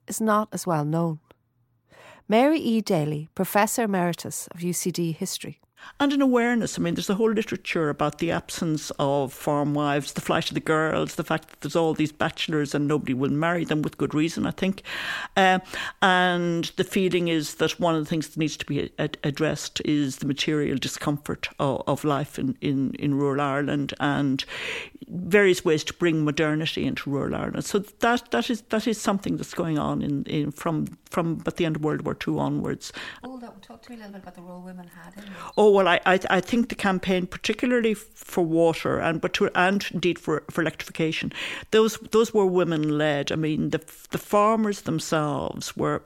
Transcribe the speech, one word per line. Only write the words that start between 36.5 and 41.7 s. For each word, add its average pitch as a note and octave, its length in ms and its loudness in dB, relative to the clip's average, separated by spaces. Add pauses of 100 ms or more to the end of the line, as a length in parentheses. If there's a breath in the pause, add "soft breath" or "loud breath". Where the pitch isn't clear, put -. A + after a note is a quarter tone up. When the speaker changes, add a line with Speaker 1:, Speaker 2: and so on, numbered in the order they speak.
Speaker 2:
the G#3+ 60 -6
campaign, F#3 520 0
particularly A#3 680 0
for - 520 -2
water D#3+ 520 2
and, E3 220 0
but F3+ 140 -2
to, - 220 2
and F#3+ 380 2
indeed E3+ 240 0
for, - 320 -2
for - 120 -2
electrification, - 720 -4 (380 loud breath)